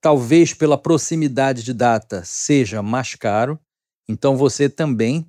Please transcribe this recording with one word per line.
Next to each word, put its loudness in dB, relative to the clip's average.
Talvez 4
pela 2
proximidade -2
de -6
data -2
seja -2
mais -6
caro, -2
então 0
você 0
também -2